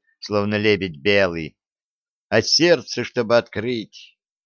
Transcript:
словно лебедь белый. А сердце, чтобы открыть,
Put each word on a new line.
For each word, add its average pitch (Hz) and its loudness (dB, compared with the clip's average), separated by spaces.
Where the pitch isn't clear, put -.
словно 104 -2
лебедь 98 0
белый. 85 0
А 110 2
сердце, 135 0
чтобы 117 0
открыть, 117 -6